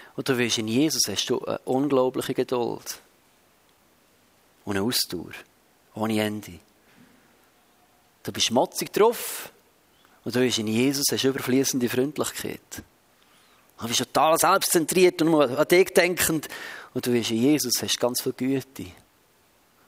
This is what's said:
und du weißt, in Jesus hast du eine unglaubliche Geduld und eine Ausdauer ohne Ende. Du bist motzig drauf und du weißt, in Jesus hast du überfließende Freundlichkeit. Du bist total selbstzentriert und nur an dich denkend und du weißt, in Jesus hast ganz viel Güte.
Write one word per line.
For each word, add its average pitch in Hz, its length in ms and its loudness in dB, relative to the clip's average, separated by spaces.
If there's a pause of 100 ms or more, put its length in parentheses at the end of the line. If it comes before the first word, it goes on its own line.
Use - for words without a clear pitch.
(160)
und 139 140 -4
du 131 80 0
weißt, 120 220 0
in 110 80 -6
Jesus 131 400 2
hast 101 220 -4
du - 140 -2
eine 107 220 -6
unglaubliche 131 680 0
Geduld 120 680 -4 (1600)
und 101 120 -4
eine 98 80 0
Ausdauer 92 460 -4 (640)
ohne 107 260 -2
Ende. 104 380 -6 (1600)
Du - 80 -8
bist 101 200 -2
motzig 156 420 0
drauf - 580 0 (720)
und 117 120 -6
du 123 40 2
weißt, 117 200 2
in 107 80 -4
Jesus 135 440 0
hast 110 120 -2
du 131 60 2
überfließende 131 600 0
Freundlichkeit. - 920 -6 (960)
Du 113 80 -8
bist 117 120 -2
total 147 380 2
selbstzentriert 175 840 4
und 160 100 4
nur 139 280 4
an 151 80 2
dich 180 260 6
denkend 170 540 0 (460)
und 123 120 -6
du 123 80 2
weißt, 113 180 0
in 113 60 0
Jesus 131 440 2
hast - 180 -2
ganz 123 220 0
viel 127 120 -4
Güte. 131 520 -4 (1040)